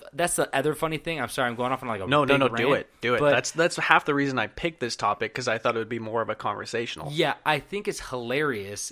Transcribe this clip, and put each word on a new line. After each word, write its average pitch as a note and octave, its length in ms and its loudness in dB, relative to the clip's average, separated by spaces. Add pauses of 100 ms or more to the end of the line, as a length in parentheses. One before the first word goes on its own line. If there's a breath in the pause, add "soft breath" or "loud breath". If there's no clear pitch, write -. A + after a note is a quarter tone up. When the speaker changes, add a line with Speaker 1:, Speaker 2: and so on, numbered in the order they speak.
(120)
Speaker 1:
that's E3+ 260 0
the D3 180 0
other C#3+ 180 2
funny D#3+ 240 -2
thing. D#3+ 240 -4
I'm A#2 80 -2
sorry, B2+ 200 0
I'm A#2 60 -4
going B2 160 0
off C3 120 -4
on, B2+ 40 -6
like, A2 140 -2
a A2 60 -6
Speaker 2:
No, C#3+ 180 6
no, C3 80 4
Speaker 1:
big C#3 60 4
Speaker 2:
no, C3+ 80 4 (100)
do A#2 160 2
Speaker 1:
rant, G#2+ 60 2
Speaker 2:
it. - 100 -10 (120)
Do B2 120 2
it. A#2 60 4
Speaker 1:
but D3 100 4
Speaker 2:
That's, B2+ 220 4
that's E3 260 2
half D#3+ 280 4
the D3 100 0
reason C#3 240 0
I G#2+ 80 0
picked E3 320 -6
this A#2+ 160 -4
topic, G#2 400 -2
'cause B2+ 120 -4
I A2+ 120 0
thought A#2 160 0
it A2+ 40 0
would A2 80 -4
be A#2 120 -6
more A2+ 240 -4
of G#2+ 60 -6
a G#2+ 60 -2
conversational. A#2 760 -6
Speaker 1:
Yeah, D3+ 240 0 (100)
I D3+ 140 0
think G3+ 280 -8
it's - 220 -6
hilarious A#2+ 840 -4